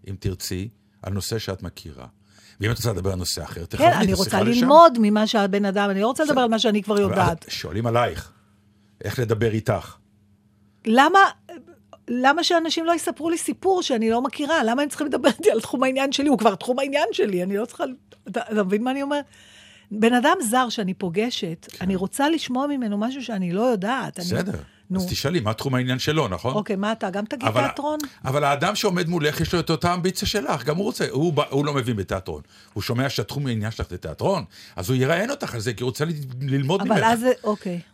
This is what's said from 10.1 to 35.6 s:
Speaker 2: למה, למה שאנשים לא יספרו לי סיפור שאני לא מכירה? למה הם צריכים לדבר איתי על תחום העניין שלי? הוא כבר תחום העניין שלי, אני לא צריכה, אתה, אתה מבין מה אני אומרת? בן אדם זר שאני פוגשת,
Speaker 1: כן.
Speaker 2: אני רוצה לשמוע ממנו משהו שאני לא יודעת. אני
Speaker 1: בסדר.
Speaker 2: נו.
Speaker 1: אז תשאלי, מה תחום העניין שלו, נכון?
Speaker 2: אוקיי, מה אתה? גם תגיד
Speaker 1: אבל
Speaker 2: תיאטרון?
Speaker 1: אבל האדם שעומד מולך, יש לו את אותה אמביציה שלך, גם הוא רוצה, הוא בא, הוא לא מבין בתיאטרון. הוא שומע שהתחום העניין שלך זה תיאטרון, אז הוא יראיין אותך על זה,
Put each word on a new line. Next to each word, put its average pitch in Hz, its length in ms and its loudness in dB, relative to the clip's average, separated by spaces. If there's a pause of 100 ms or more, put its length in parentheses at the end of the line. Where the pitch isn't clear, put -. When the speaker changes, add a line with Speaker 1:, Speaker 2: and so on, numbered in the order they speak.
Speaker 2:
למה, 285 340 6 (880)
למה 262 360 2
שאנשים 330 420 0
לא 339 100 2
יספרו 330 340 -4
לי 330 80 0
סיפור 359 440 0
שאני 226 280 0
לא 233 120 2
מכירה? 285 420 0
למה 240 180 2
הם 294 80 0
צריכים - 180 -6
לדבר 277 220 2
איתי 349 220 4
על 220 100 0
תחום 254 220 -2
העניין 269 280 0
שלי? 277 180 0
הוא 247 80 4
כבר 214 180 4
תחום 247 240 -2
העניין 285 320 0
שלי, 185 320 0
אני 196 140 -2
לא 226 80 -2
צריכה, - 180 -8 (440)
אתה, 214 140 -6 (100)
אתה 214 120 2
מבין 208 200 0
מה 254 80 -2
אני 277 100 -4
אומרת? 285 240 -2 (680)
בן 220 220 4
אדם 277 280 6
זר 247 280 2
שאני 190 240 -4
פוגשת, 185 760 -4
Speaker 1:
כן. - 100 -20
Speaker 2:
אני 190 140 0
רוצה 233 340 0
לשמוע 277 380 -2
ממנו 240 300 -2
משהו 254 260 -4
שאני 190 280 -4
לא 196 100 0
יודעת. 220 580 -2
אני 175 60 -6
Speaker 1:
בסדר. 180 340 -2 (300)
Speaker 2:
נו. 185 100 0
Speaker 1:
אז 180 100 0
תשאלי, 160 300 0
מה 110 140 0
תחום 131 220 -2
העניין 127 240 0
שלו, 151 280 0
נכון? 98 260 -4
Speaker 2:
אוקיי, 208 220 -2
מה 208 160 -2
אתה? 220 180 -4
גם 202 160 -4
תגיד 254 220 -4
Speaker 1:
אבל - 140 2
Speaker 2:
תיאטרון? 302 380 -2 (260)
Speaker 1:
אבל 143 180 0
האדם 147 320 0
שעומד 180 340 0
מולך, 156 320 0
יש 160 120 -2
לו 175 60 2
את 156 100 -2
אותה 175 240 0
אמביציה 180 340 -2
שלך, 202 360 -2
גם 151 140 -2
הוא 202 60 -2
רוצה, 202 280 -2
הוא 151 220 2
בא, 143 160 2
הוא 143 160 0
לא 151 80 -2
מבין 123 220 0
בתיאטרון. 90 460 -6 (320)
הוא 101 100 -6
שומע 127 260 -2
שהתחום 135 380 -4
העניין 113 240 -2
שלך - 180 -8
זה 87 80 -10
תיאטרון, 117 460 -4 (320)
אז 92 140 -6
הוא 131 80 2
יראיין 165 340 0
אותך - 240 -8
על 117 40 -6
זה, 110 140 -4